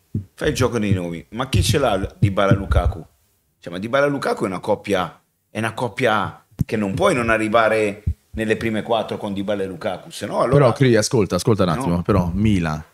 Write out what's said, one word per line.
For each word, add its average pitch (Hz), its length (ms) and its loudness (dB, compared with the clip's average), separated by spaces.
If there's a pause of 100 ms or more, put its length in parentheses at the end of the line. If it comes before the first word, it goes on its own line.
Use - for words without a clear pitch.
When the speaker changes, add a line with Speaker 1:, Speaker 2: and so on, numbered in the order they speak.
(340)
Speaker 1:
Fai 160 160 -2
il 147 40 -2
gioco 120 240 0
dei 104 140 0
nomi. 87 380 -4
Ma 123 180 -8
chi 101 160 2
ce - 140 0
l'ha 101 380 0
Dybala 98 360 2
Lukaku? 92 520 0 (540)
Cioè, - 140 -14
ma 90 80 -8
Dybala 135 260 0
Lukaku 143 380 -2
è - 20 0
una 90 140 -4
coppia, 95 600 -2 (300)
è 107 80 -10
una 110 160 -4
coppia 107 680 -2 (200)
che - 120 -4
non 101 180 -2
puoi 185 200 2
non 120 160 0
arrivare 110 720 2 (280)
nelle 110 240 0
prime 110 260 -2
quattro 110 340 -2
con 104 160 -8
Dybala 98 320 -4
e - 20 -4
Lukaku, 90 440 -8
se - 160 -10
no 254 140 -6
allora 123 160 0
Speaker 2:
Però, 131 160 6
Cri, 127 220 4
ascolta, 104 400 2
ascolta 98 300 2
un 87 60 2
Speaker 1:
No. 78 100 0
Speaker 2:
attimo, 87 220 -2
però 90 300 2
Milan, 90 480 2 (140)